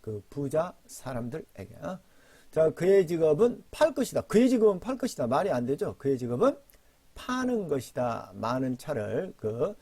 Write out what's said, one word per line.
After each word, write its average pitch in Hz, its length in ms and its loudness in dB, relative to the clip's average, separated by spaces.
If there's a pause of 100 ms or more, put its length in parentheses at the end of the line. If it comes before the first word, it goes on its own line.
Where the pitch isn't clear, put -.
그 104 300 -10
부자 147 440 -4 (120)
사람들에게. 120 920 -10 (760)
자, 160 180 4
그의 185 360 4
직업은 165 640 2
팔 311 220 2
것이다. 156 300 -2
그의 240 260 4
직업은 214 320 4
팔 - 160 -6
것이다. 160 300 -4
말이 156 240 2
안 123 160 0
되죠. 139 320 -2
그의 139 180 0
직업은 127 400 0 (580)
파는 254 540 -4
것이다. 120 680 -4
많은 127 420 -2
차를 127 580 -6
그 120 460 -4